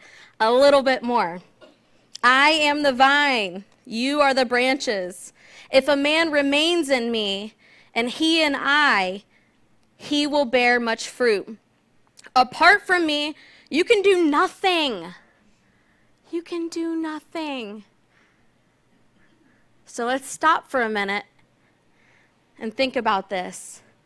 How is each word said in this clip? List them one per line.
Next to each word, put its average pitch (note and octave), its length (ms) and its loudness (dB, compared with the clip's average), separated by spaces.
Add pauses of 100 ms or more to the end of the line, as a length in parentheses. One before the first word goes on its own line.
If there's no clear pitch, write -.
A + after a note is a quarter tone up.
(400)
a A3+ 120 2
little C#4 300 6
bit B3+ 200 0
more. G#3 380 -2 (800)
"I C4 280 6
am D4 320 0
the C#4+ 100 2
vine, B3 720 2 (200)
you C4+ 360 -2
are C4+ 140 2
the C4 100 2
branches. A#3+ 880 -4 (380)
If C4+ 160 4
a C#4+ 100 2
man D4+ 360 0
remains D4 580 0
in A#3+ 200 0
me, G#3 440 -6 (400)
and A#3 160 -2
he D#4+ 320 0
in C#4+ 140 0
I, A3+ 640 0 (760)
he D4 300 -2
will C#4+ 200 0
bear B3 340 2
much A3+ 280 -6
fruit. A3 500 -2 (760)
Apart D#4 520 4
from F4+ 200 2
me, D4 300 -4 (320)
you D#4 160 0
can G#4 180 2
do F4+ 220 4
nothing." D4 880 -2 (1160)
You E4 100 -6
can E4+ 260 -8
do E4 260 -6
nothing. D4 880 -8 (2000)
So - 220 -8
let's C4 220 -4
stop - 420 0
for C4 100 -2
a A3+ 80 -2
minute G3+ 360 -4 (1300)
and A3 160 -10
think C4 220 -4
about G#3+ 360 -2
this. F3+ 520 -10 (240)